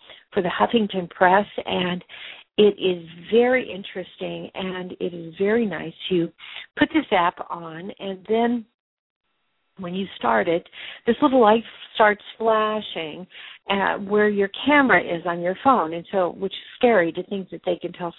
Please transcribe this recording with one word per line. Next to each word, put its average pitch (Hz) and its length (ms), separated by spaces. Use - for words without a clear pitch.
for 196 80
the 180 80
Huffington 202 600
Press, 190 380
and 180 380
it 208 240
is 170 300
very 247 320
interesting, 180 880
and 185 460
it 185 120
is 170 280
very 214 260
nice. 160 280
You 175 180
put 202 160
this 294 180
app 180 380
on, 170 480
and 190 320
then 233 360
when 180 160
you 196 100
start 226 300
it, 170 200
this 233 120
little 262 220
light 220 220
starts 208 260
flashing, 214 880
uh, 190 260
where 208 320
your 202 220
camera 262 340
is 170 240
on 175 140
your 175 240
phone, 170 300
and 170 180
so, 185 260
which 190 140
is - 260
scary 196 360
to 180 100
think 196 260
that 165 160
they 180 120
can 175 160
tell 175 260